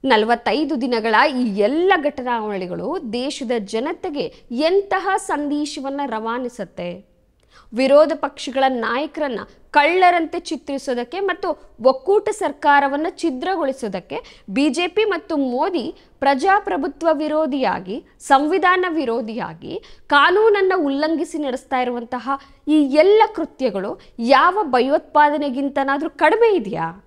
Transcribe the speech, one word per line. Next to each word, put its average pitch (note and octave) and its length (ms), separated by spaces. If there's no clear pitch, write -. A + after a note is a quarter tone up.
ನಲವತ್ತೈದು A#3+ 760
ದಿನಗಳ A#3 340
ಈ A#3+ 220
ಎಲ್ಲ D4+ 360
ಘಟನಾವಳಿಗಳು G#3+ 1080
ದೇಶದ B3+ 460
ಜನತೆಗೆ C#4 680
ಎಂತಹ F#4 680
ಸಂದೇಶವನ್ನ D4 880
ರವಾನಿಸುತ್ತೆ? A3 1120
ವಿರೋಧ C#4 420
ಪಕ್ಷಗಳ C#4 520
ನಾಯಕರನ್ನ C4 720
ಕಳ್ಳರಂತೆ E4+ 680
ಚಿತ್ರಿಸೋದಕ್ಕೆ C4+ 800
ಮತ್ತು F#4 500
ಒಕ್ಕೂಟ D#4 480
ಸರ್ಕಾರವನ್ನ C#4+ 800
ಛಿದ್ರಗೊಳಿಸೋದಕ್ಕೆ C4+ 1400
ಬಿ C4+ 200
ಜೆ E4+ 180
ಪಿ G#4 160
ಮತ್ತು F4 340
ಮೋದಿ C#4 580
ಪ್ರಜಾಪ್ರಭುತ್ವ E4 920
ವಿರೋಧಿಯಾಗಿ, C#4 960
ಸಂವಿಧಾನ F4+ 680
ವಿರೋಧಿಯಾಗಿ, A#3 920
ಕಾನೂನನ್ನ F#4+ 680
ಉಲ್ಲಂಘಿಸಿ D4+ 600
ನಡೆಸ್ತಾ C4+ 400
ಇರುವಂತಹ A#3+ 520
ಈ D4 60
ಎಲ್ಲ D#4 480
ಕೃತ್ಯಗಳು A3 640
ಯಾವ C#4 440
ಭಯೋತ್ಪಾದನೆಗಿಂತನಾದ್ರೂ C#4 1500
ಕಡಿಮೆ G#4+ 460
ಇದೆಯಾ? F3 520